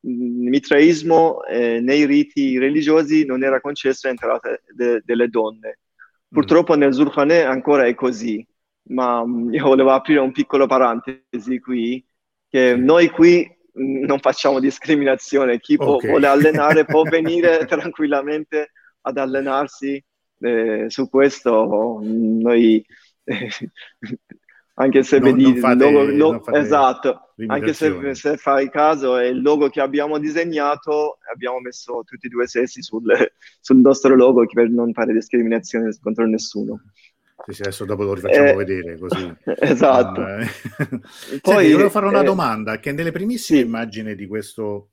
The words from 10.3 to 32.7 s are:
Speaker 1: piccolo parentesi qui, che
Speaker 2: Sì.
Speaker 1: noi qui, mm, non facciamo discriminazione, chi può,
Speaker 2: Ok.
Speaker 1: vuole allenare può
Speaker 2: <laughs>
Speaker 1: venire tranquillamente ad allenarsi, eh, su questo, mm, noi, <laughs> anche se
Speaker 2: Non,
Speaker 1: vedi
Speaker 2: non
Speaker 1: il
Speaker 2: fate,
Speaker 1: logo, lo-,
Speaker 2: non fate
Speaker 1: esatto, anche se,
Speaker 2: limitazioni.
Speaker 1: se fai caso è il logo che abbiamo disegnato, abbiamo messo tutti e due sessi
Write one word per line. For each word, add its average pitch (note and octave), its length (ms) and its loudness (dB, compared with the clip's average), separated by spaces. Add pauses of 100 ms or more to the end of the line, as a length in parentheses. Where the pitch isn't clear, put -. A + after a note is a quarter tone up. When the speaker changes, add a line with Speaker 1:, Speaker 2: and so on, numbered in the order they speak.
Speaker 1:
piccolo C3+ 340 0
parentesi B2+ 920 -2
qui, B2 440 -6 (440)
che B2+ 260 2
Speaker 2:
Sì. B2+ 80 0
Speaker 1:
noi E3 260 6
qui, E3+ 400 4 (320)
mm, C3+ 240 -4
non C#3 140 -2
facciamo C3+ 420 0
discriminazione, C3+ 1000 0
chi D3 220 0
può, C#3+ 160 2
Speaker 2:
Ok. A#2+ 80 -4
Speaker 1:
vuole C#3+ 220 2
allenare D3+ 600 4
può D#3 200 2
Speaker 2:
<laughs> - 0 -
Speaker 1:
venire E3 580 2
tranquillamente D3+ 1080 -4 (300)
ad C3+ 160 -8
allenarsi, C#3 840 -4 (380)
eh, A2+ 480 -2
su B2+ 200 -6
questo, A2+ 960 0
mm, A2 360 -2
noi, A2+ 440 2 (420)
<laughs> A2 460 -10 (1000)
anche C3+ 280 2
se C#3 160 2
Speaker 2:
Non, - 20 6
Speaker 1:
vedi B2+ 220 4
Speaker 2:
non C3 140 6
Speaker 1:
il - 20 -2
Speaker 2:
fate, B2 180 2
Speaker 1:
logo, C#3+ 280 4
lo-, D3 260 2
Speaker 2:
non A#2 120 -6
fate C3 160 -2
Speaker 1:
esatto, C#3 760 -2 (120)
anche C#3+ 260 -4
se, D3+ 240 -2
Speaker 2:
limitazioni. C#3 180 -8
Speaker 1:
se D3 220 -4
fai C#3 340 0
caso C#3+ 460 0
è B2 100 0
il B2+ 140 -4
logo C#3+ 280 2
che C#3+ 120 -4
abbiamo D3 380 -2
disegnato, D3+ 1000 -4 (140)
abbiamo B2 280 -8
messo B2 440 -12
tutti B2+ 220 -20
e - 20 -12
due A#2+ 180 -4
sessi - 360 -6